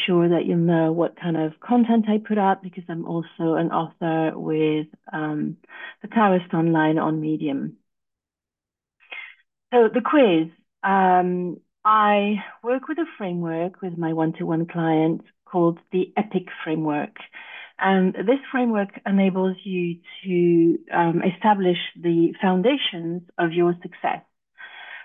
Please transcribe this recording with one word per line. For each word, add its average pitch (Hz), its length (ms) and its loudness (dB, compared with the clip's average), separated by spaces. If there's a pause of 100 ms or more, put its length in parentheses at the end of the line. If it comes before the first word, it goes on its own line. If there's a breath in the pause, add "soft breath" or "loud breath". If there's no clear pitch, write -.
sure 175 220 4
that 170 180 2
you'll 180 120 0
know 165 340 2
what 165 240 -2
kind 165 220 -4
of 156 240 -4
content 226 480 2
I 214 80 2
put 214 200 -4
up, 196 240 2
because 185 280 -14
I'm 170 160 -8
also 165 480 -4
an 165 180 0
author 160 680 -2
with, 156 500 -2 (260)
um, 151 420 -6 (460 loud breath)
the 208 80 -16
Taoist 185 440 2
Online 160 440 2
on 156 240 -2
Medium. 156 560 -6 (2000 loud breath)
So 233 200 6
the 240 80 0
quiz, 196 480 4 (340)
um, 180 760 2 (260)
I 208 600 2 (180 loud breath)
work 254 260 -4
with 311 120 -6
a 330 60 -4 (120)
framework 175 640 -6
with 175 160 -8
my 160 160 -2
one-to-one 165 540 -2
clients 160 580 0 (200)
called 170 340 0 (120)
the 185 240 -2
epic 196 320 -4 (160)
framework. 156 520 -4 (640 loud breath)
And 190 340 2
this 247 260 0 (120)
framework 220 380 0 (160)
enables 190 580 2
you 175 340 -4 (260)
to, 175 560 4 (120)
um, 170 300 2
establish 190 560 2 (240)
the 170 400 2
foundations 185 840 0 (140)
of 170 140 0
your 175 300 2
success. - 420 -6 (800 loud breath)